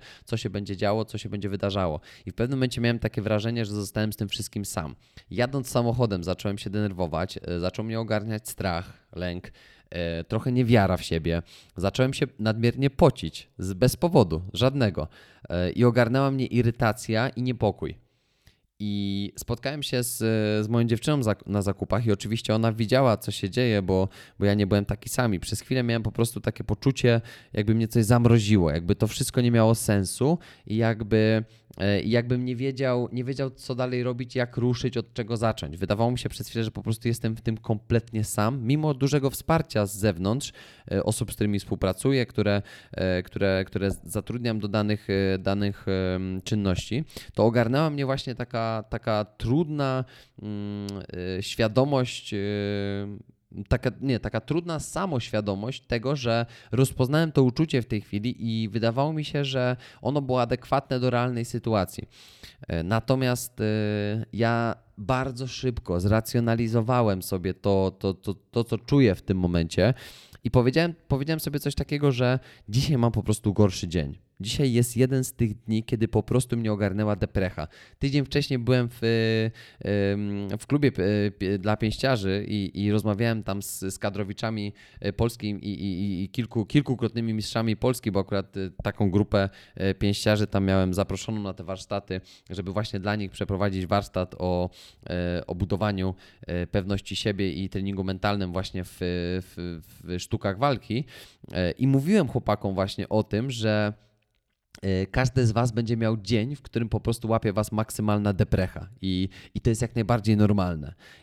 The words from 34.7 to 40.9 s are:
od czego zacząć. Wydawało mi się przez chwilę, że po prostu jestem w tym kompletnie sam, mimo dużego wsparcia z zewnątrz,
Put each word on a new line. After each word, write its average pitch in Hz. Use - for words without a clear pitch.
od -
czego 113
zacząć. 104
Wydawało 110
mi 123
się -
przez -
chwilę, 113
że 110
po -
prostu 113
jestem 113
w 113
tym 113
kompletnie 110
sam, 110
mimo 151
dużego 135
wsparcia 156
z 101
zewnątrz, 98